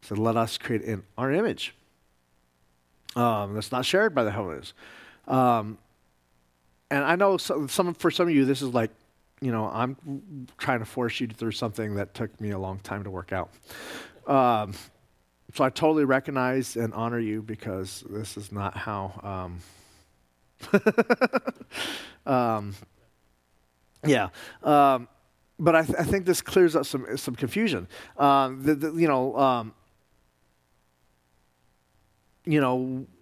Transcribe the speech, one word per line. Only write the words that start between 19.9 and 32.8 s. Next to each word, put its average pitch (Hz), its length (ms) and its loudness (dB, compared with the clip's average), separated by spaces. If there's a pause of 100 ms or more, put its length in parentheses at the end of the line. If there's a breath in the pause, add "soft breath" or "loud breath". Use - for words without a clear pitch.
um, 202 80 6 (1500 loud breath)
<laughs> 139 60 -2
um, 110 440 0 (1300)
yeah. 120 240 2 (320 loud breath)
Um, 139 460 6 (520)
but 165 160 6
I, 160 80 6
th-, - 140 -2
I 170 60 0
think 185 220 0
this 175 160 2
clears 170 340 4
up 156 100 2
some, 127 320 -6
some 131 180 -6
confusion. 139 520 -2 (300 loud breath)
Um, 135 460 4
the, 147 120 4
the, 151 180 -4
you 165 140 2
know, 131 280 2
um, 123 380 2 (2750)
you 151 160 4
know 127 460 -2 (140)